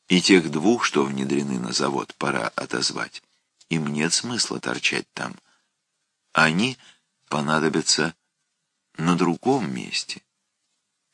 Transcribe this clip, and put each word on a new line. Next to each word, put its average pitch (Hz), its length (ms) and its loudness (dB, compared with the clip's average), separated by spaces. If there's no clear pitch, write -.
И 90 160 4
тех 87 280 6
двух, 92 340 2
что 71 200 2
внедрены 69 540 -2
на 62 140 -6
завод, 69 460 -2
пора 65 360 -2
отозвать. - 680 -4
Им 80 200 -2
нет 76 240 0
смысла - 480 -4
торчать - 520 -4
там. - 220 -8
Они 87 460 2
понадобятся 78 840 0
на 85 200 2
другом 90 580 0
месте. - 480 -8